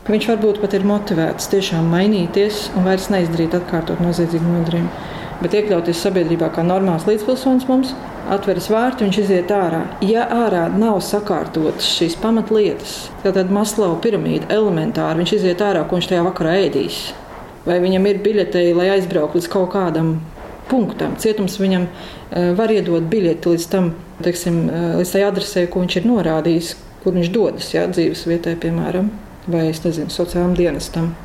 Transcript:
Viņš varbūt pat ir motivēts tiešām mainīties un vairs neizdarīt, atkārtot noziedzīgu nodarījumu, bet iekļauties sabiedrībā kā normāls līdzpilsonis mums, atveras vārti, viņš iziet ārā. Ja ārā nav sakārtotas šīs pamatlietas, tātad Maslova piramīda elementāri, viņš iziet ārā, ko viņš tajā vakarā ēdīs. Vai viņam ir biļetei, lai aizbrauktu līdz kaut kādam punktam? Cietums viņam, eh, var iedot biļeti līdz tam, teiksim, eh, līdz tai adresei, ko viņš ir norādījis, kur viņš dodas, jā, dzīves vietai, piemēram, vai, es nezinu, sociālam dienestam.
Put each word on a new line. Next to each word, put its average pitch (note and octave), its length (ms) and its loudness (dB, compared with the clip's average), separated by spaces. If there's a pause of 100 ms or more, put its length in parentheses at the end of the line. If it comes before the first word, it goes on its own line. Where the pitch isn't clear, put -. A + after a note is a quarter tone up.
Viņš G#3+ 300 0
varbūt G#3 280 2
pat G3 140 -2
ir F#3+ 120 2
motivēts G3+ 640 0
tiešām F3 400 0
mainīties G3+ 840 2
un F#3 120 2
vairs F#3+ 260 0
neizdarīt, E3 420 0
atkārtot F3 480 -2
noziedzīgu E3 400 0
nodarījumu, E3+ 460 0 (500)
bet - 160 0
iekļauties F3+ 480 0
sabiedrībā E3+ 480 2
kā E3+ 160 -2
normāls F#3 400 2
līdzpilsonis B3+ 640 0
mums, C4 240 2 (380)
atveras F#3+ 400 -2
vārti, A#3+ 340 2
viņš G3 180 2
iziet F#3 280 2
ārā. E3+ 300 2 (220)
Ja A3+ 240 2
ārā G#3 440 2
nav G#3 320 2
sakārtotas D#3+ 840 -2 (100)
šīs E3 220 0
pamatlietas, A3 920 0 (140)
tātad F#3+ 280 2
Maslova G3+ 520 0
piramīda D#3+ 500 0
elementāri, D#3+ 680 0
viņš F3 160 2
iziet F3+ 240 0
ārā, F#3+ 240 2
ko F3+ 120 0
viņš E3+ 120 -2
tajā F3 160 2
vakarā F3 280 0 (120)
ēdīs. A#2+ 340 -2 (640)
Vai F3 200 2
viņam F#3+ 280 2
ir F#3+ 120 0
biļetei, F3+ 520 2
lai F3+ 220 2
aizbrauktu E3+ 420 0
līdz E3 120 -6
kaut F#3 200 0
kādam E3 460 0 (500)
punktam? G#3 520 0
Cietums G#3+ 400 0
viņam, F#3 280 2
eh, - 720 -4
var A3 120 2
iedot E3+ 360 2
biļeti E3+ 480 2
līdz E3 160 -4
tam, F3+ 220 2 (280)
teiksim, E3+ 480 0
eh, E3 300 -2
līdz F3+ 120 -2
tai G3 120 2
adresei, F#3 440 0
ko F#3 120 -2
viņš F3+ 160 0
ir F3 80 0
norādījis, E3 720 2 (280)
kur F#3 100 2
viņš F3 180 0
dodas, G3+ 400 0
jā, E3+ 160 0
dzīves E3+ 400 -2
vietai, E3+ 280 -2
piemēram, E3+ 540 -2 (380)
vai, E3 220 0
es D#3+ 140 -6
nezinu, D#3+ 240 -2
sociālam F3+ 480 0
dienestam. E3 680 -2